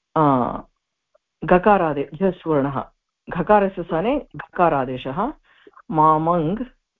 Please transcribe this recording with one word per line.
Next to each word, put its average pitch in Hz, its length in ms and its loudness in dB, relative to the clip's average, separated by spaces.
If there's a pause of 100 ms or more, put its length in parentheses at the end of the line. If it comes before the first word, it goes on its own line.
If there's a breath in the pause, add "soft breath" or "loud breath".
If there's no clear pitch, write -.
(160)
अ, 160 60 2 (1200)
गकारादे-, 175 720 2
झस् 180 340 -4
वर्णः, 139 360 -2 (460)
घकारस्य 190 540 0
स्थाने 202 520 -4
गकारादेशः, 143 1000 -2 (580 soft breath)
मामङ्ग् 160 720 2 (360)